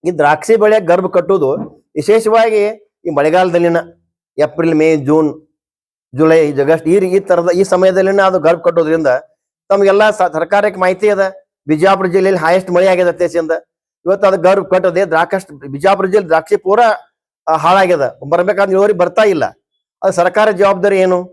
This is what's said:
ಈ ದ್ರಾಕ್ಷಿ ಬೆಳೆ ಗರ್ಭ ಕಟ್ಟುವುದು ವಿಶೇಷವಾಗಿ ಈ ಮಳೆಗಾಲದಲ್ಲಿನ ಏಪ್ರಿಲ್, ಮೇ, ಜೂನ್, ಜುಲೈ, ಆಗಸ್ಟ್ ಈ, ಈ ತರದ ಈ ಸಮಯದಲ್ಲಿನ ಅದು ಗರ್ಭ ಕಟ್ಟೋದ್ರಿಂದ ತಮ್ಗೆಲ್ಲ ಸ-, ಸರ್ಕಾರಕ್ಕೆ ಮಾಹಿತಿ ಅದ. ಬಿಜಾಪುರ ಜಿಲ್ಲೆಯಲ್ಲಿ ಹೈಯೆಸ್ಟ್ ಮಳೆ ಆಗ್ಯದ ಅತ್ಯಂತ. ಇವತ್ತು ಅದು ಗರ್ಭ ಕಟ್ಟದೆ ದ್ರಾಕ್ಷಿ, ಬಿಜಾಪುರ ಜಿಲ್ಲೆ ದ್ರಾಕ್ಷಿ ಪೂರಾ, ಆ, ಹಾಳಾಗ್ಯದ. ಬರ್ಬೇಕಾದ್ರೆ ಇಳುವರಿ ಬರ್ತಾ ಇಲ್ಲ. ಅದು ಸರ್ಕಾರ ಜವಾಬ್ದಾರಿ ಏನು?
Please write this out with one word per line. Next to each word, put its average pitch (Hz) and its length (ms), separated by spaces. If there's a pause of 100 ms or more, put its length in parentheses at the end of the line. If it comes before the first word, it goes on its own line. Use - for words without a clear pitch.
ಈ 170 80
ದ್ರಾಕ್ಷಿ 151 440
ಬೆಳೆ 214 240
ಗರ್ಭ 180 280
ಕಟ್ಟುವುದು 175 420 (460)
ವಿಶೇಷವಾಗಿ 220 680 (420)
ಈ 170 40
ಮಳೆಗಾಲದಲ್ಲಿನ 170 680 (580)
ಏಪ್ರಿಲ್, 160 380
ಮೇ, 156 220
ಜೂನ್, 151 320 (840)
ಜುಲೈ, 156 480
ಆಗಸ್ಟ್ 160 260
ಈ, 175 80 (200)
ಈ 196 40
ತರದ 175 300
ಈ 180 140
ಸಮಯದಲ್ಲಿನ 190 580
ಅದು 190 180
ಗರ್ಭ 165 220
ಕಟ್ಟೋದ್ರಿಂದ 165 460 (640)
ತಮ್ಗೆಲ್ಲ 202 400
ಸ-, 190 240
ಸರ್ಕಾರಕ್ಕೆ 185 460
ಮಾಹಿತಿ 185 300
ಅದ. 196 140 (440)
ಬಿಜಾಪುರ 180 380
ಜಿಲ್ಲೆಯಲ್ಲಿ 185 360
ಹೈಯೆಸ್ಟ್ 185 300
ಮಳೆ 175 160
ಆಗ್ಯದ 180 200
ಅತ್ಯಂತ. 165 440 (540)
ಇವತ್ತು 196 220
ಅದು 190 100
ಗರ್ಭ 185 280
ಕಟ್ಟದೆ 185 400
ದ್ರಾಕ್ಷಿ, 160 680
ಬಿಜಾಪುರ 190 340
ಜಿಲ್ಲೆ 190 220
ದ್ರಾಕ್ಷಿ 160 300
ಪೂರಾ, 214 300 (600)
ಆ, 160 100
ಹಾಳಾಗ್ಯದ. 170 600 (120)
ಬರ್ಬೇಕಾದ್ರೆ 185 440
ಇಳುವರಿ 202 200
ಬರ್ತಾ 175 300
ಇಲ್ಲ. 170 220 (560)
ಅದು 190 120
ಸರ್ಕಾರ 185 380
ಜವಾಬ್ದಾರಿ 196 460
ಏನು? 185 220 (140)